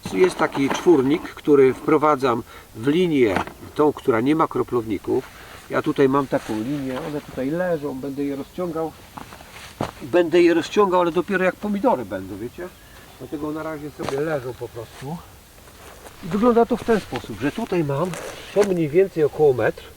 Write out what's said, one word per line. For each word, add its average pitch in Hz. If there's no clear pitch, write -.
E, 190
jest 180
taki 143
czwórnik, 147
który 135
wprowadzam 135
w 113
linię 143
tą, 147
która 113
nie 143
ma 160
kroplowników. 113
Ja 131
tutaj 143
mam 139
taką 113
linię, 131
one 147
tutaj 135
leżą, 156
będę 139
je 139
rozciągał. 160
Będę 170
je 170
rozciągał, 180
ale 170
dopiero 180
jak 180
pomidory 202
będą, 95
wiecie? 175
Dlatego 151
na 156
razie 151
sobie -
leżą 139
po 117
prostu. 131
I 180
wygląda 226
to 240
w -
ten 220
sposób, -
że 143
tutaj 185
mam, 143
są 202
mniej 170
więcej 165
około 147
metr 120